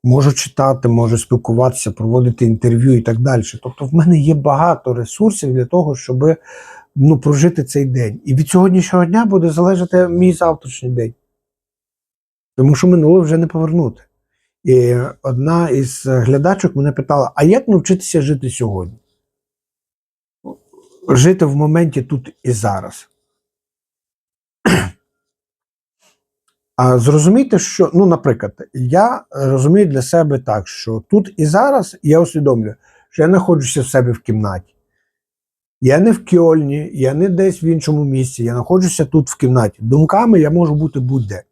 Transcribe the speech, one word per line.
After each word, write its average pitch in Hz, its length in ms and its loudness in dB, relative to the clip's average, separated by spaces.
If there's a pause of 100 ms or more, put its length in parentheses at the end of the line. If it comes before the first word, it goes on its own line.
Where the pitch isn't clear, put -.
Можу 135 300 2
читати, 135 540 -2
можу 117 300 0
спілкуватися, 120 720 -2
проводити 120 540 0
інтерв'ю 117 520 2
і 113 40 0
так 117 180 -2
далі. 127 240 0 (200)
Тобто 127 220 -12
в 131 80 -6
мене 165 260 4
є 151 140 2
багато 147 600 0
ресурсів 143 600 -2
для 127 120 0
того, 151 300 -2
щоб, 135 400 0 (600)
ну, 143 240 4
прожити 147 440 0
цей 139 220 -2
день. 123 400 -4
І 139 80 -2
від 147 160 0
сьогоднішнього 185 560 2
дня 214 200 0
буде 190 240 0
залежати 180 580 0
мій 175 260 2
завтрашній 156 560 -4
день. 117 240 -4 (1400)
Тому 135 180 4
що 180 120 0
минуле 175 320 4
вже 160 180 0
не 165 100 0
повернути. 160 540 -4 (600)
І 123 320 2 (260)
одна 147 480 -2
із 131 360 -4
глядачок 135 680 0
мене 139 160 -2
питала, 135 440 -2
«А 147 80 0
як 214 240 2
навчитися 185 540 0
жити 135 280 -4
сьогодні?» 101 500 -8 (2000)
Жити 165 360 4
в 139 100 -4
моменті 151 460 0
тут 131 420 -8
і 127 80 -4
зараз. 101 580 -8 (1600)
<clears throat> - 280 -2 (1800)
А 127 240 2
зрозумійте, 175 600 2
що, - 340 -2
ну, 190 120 4
наприклад, 131 680 -2
я 165 580 0
розумію 139 540 2
для 135 160 -2
себе 147 380 0
так, 110 280 -4
що - 420 -10
тут - 280 0
і 156 80 0
зараз 226 580 0
я 151 160 4
усвідомлюю, 139 560 0 (340)
що 156 140 -2
я 160 40 2
знаходжуся 165 540 0
в 123 60 -4
себе 123 240 0
в 110 80 -4
кімнаті. 104 560 -6 (1040)
Я 135 180 2
не 220 120 4
в - 140 -2
Кьольні, 160 680 2
я 135 200 -2
не 175 160 0
десь 185 340 -2
в - 20 -4
іншому 151 380 0
місці, 131 400 -4
я 117 100 -4
знаходжуся 170 520 -2
тут 143 240 0
в - 80 -12
кімнаті. 123 420 0
Думками 160 600 2
я 151 100 2
можу 160 260 0
бути 147 240 -4
будь-де. 123 520 -4